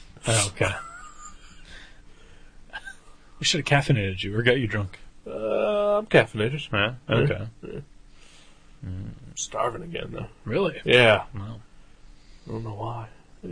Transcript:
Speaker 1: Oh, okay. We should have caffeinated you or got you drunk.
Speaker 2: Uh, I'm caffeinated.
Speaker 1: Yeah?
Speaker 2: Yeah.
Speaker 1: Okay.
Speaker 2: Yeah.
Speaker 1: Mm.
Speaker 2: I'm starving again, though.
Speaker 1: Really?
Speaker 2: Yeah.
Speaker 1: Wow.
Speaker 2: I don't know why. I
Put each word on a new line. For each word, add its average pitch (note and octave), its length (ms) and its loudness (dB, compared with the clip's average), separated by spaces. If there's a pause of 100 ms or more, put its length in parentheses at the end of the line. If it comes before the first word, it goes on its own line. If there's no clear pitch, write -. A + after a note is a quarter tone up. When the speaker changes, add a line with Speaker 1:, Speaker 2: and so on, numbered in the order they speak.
(280)
Speaker 1:
Oh, G#2+ 260 2
okay. - 180 2 (2750)
We D3 60 -4
should - 220 0
have C#3+ 180 6
caffeinated G2 380 2
you G2 140 -2
or A#2 60 2
got B2 160 6
you B2 80 0
drunk. G2+ 320 -4 (280)
Speaker 2:
Uh, G#3 680 2
I'm G#3+ 80 0
caffeinated. B2 680 4
Speaker 1:
Yeah? G#2+ 220 2 (160)
Speaker 2:
Yeah. A2+ 60 4
Speaker 1:
Okay. A#2 320 2 (160)
Speaker 2:
Yeah. - 160 -10 (1080)
Speaker 1:
Mm. F#2 220 -8
Speaker 2:
I'm A2+ 280 -14
starving - 480 -4
again, E3+ 280 -8
though. A2+ 160 -8 (180)
Speaker 1:
Really? E3+ 400 0
Speaker 2:
Yeah. A#2+ 380 8 (120)
Speaker 1:
Wow. A2 240 -10 (880)
Speaker 2:
I - 40 -10
don't A2+ 120 -6
know A2 120 -8
why. A2+ 320 -8 (360)
I - 80 -10